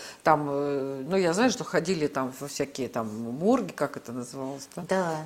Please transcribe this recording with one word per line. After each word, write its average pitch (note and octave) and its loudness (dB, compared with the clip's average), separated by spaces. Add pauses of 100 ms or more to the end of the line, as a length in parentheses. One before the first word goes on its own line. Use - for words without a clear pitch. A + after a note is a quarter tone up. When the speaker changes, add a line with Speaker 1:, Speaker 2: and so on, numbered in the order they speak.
(240)
Speaker 1:
там, D3 6
э, C#3 0
ну, F#3 0
я F3+ 4
знаю, A3+ 6
что - -4
ходили E3 0
там C3 -4
во C#3+ -8
всякие C3+ -4
там A2+ -2
морги, E3 2
как - -2
это - -10
называлось, C3 -8
да? F3 -8
Speaker 2:
Да. E3 0